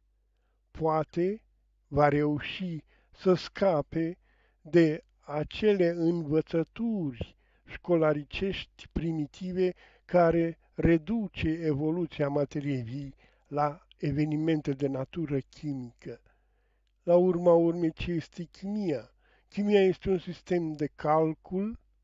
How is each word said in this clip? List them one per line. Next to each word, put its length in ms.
Poate 720
va 220
reuși 760
să 240
scape 840
de 440
acele 680
învățături 1500
școlaricești 1300
primitive 800
care 540
reduce 720
evoluția 800
materiei 540
vii 320
la 400
evenimente 760
de 140
natură 520
chimică. 840
La 140
urma 360
urmei, 400
ce 180
este 340
chimia? 640
Chimia 320
este 300
un 80
sistem 540
de 220
calcul 840